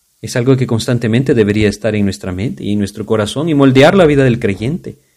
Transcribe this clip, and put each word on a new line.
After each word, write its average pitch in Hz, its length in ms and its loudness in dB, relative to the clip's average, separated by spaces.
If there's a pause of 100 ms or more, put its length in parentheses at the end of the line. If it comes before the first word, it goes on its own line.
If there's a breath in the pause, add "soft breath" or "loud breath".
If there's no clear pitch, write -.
(220)
Es - 160 -8
algo 131 180 2
que 131 100 0
constantemente 120 680 0
debería 107 340 2
estar 107 280 -2
en 104 100 0
nuestra 95 260 -6
mente 92 320 -8
y 101 80 -4
en 104 80 -2
nuestro 101 260 -6
corazón 113 440 -2
y 156 40 0
moldear 139 400 4
la 190 120 4
vida 143 180 2
del 120 160 2
creyente 107 580 -6 (200)